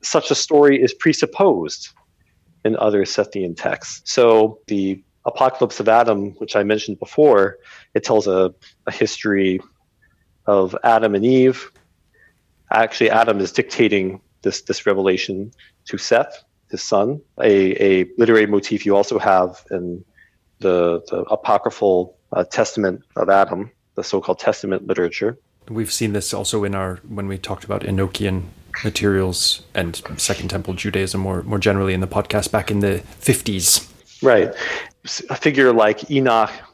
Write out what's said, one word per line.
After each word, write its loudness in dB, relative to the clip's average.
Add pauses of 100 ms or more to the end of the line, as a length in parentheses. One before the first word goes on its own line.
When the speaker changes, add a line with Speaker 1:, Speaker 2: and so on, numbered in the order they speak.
Speaker 1:
such -2
a 0
story 4
is 2
presupposed 0 (760)
in 0
other 2
Sethian -4
texts. -8 (100)
So 4
the -2 (240)
Apocalypse 0
of -4
Adam, 2
which -6
I 2
mentioned -2
before, 4 (340)
it -2
tells 2
a, 2 (340)
a -8
history -2 (840)
of 2
Adam 4
and 0
Eve. 2 (1000)
Actually, 2
Adam 2
is -2
dictating 0 (220)
this, -4
this -6
revelation -2 (340)
to -10
Seth, -2 (260)
his -10
son. -2 (180)
A, 4
a -4
literary 4
motif -2
you 4
also 2
have 0
in -8 (560)
the, 0
the -6 (100)
apocryphal, 0 (160)
uh, 0
Testament -2 (140)
of -2
Adam, 0 (240)
the -6
so-called -4
Testament -4
literature. -2 (320)
Speaker 2:
We've -6
seen -4
this -4
also -4
in -4
our, -4 (120)
when -8
we -8
talked -10
about -6
Enochian -4 (380)
materials -2 (140)
and -4 (160)
Second -4
Temple -6
Judaism -4
more, -4
more -4
generally 2
in -2
the -4
podcast -2
back -2
in -2
the 0 (200)
fifties. -2 (360)
Speaker 1:
Right. 4 (540)
S-, -10
a -8
figure 2
like 2
Enoch 2 (220)